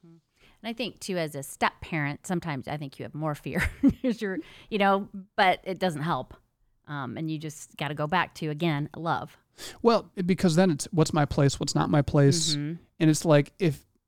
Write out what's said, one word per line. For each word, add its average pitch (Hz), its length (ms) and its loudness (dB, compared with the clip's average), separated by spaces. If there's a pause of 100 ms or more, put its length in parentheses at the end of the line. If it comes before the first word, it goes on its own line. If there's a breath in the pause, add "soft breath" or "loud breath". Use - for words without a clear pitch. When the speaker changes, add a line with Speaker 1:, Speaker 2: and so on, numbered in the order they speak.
Speaker 1:
And - 680 -16
I - 20 -6
think, 226 260 -6
too, 185 200 -4
as 156 160 -4
a 139 80 -8
step - 400 -2
parent, 147 440 -4
sometimes 165 420 -4
I 151 100 -6
think 147 200 -12
you - 40 -10
have - 120 -12
more 151 200 -4
fear - 280 -4 (200)
<laughs> - 200 4
'cause 247 200 -2
you're, 190 160 -4 (320 loud breath)
you 220 80 -2
know, 196 300 2 (280)
but 185 260 4
it 185 160 -8
doesn't 156 240 -2
help. 147 320 -4 (520)
Um, 135 300 -8
and 156 140 -6
you 156 80 -6
just - 380 -14
gotta 151 180 -6
go 147 120 -2
back 175 300 0
to, 160 120 -6
again, 151 480 -2
love. 160 400 -4 (460 loud breath)
Speaker 2:
Well, 220 340 2
it, 190 100 -2
because 175 300 2
then 185 140 6
it's, 143 200 -2
"What's 151 220 2
my 151 140 4
place? - 340 2
What's 147 140 -4
not 151 160 2
my 151 120 4
place?" 156 540 4
Speaker 1:
Mm-hmm. 147 180 -4 (240)
Speaker 2:
And 156 120 6
it's 156 140 2
like, 147 340 4
if, 156 260 0 (240)